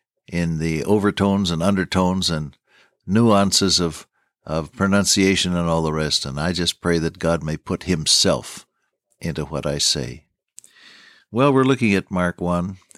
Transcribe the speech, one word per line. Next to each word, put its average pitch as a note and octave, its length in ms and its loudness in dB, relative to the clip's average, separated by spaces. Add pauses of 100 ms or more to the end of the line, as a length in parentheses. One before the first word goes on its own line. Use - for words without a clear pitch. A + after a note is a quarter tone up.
(280)
in E2 300 -2
the D#2+ 260 -2
overtones G2 680 2
and E2 100 -2
undertones F#2 720 0
and D#2 260 -6 (480)
nuances G2 760 2
of, E2 260 -4 (380)
of D#2 300 -6
pronunciation F#2+ 840 2
and E2+ 120 0
all E2 140 0
the D#2 100 -2
rest, D#2 320 -2
and C#2 140 -8
I E2+ 140 -2
just E2+ 280 -4
pray E2+ 200 2
that D#2+ 180 -4
God E2 240 0
may D#2 140 -4
put - 260 -8
Himself D#2 840 -2 (540)
into D#2+ 260 -6
what D2 220 -6
I D2 120 -4
say. B1 480 -4 (1040)
Well, C3+ 200 4
we're C3 120 6
looking A#2+ 300 2
at F#2 180 -2
Mark F2+ 280 -2
one, F2 360 -2 (220)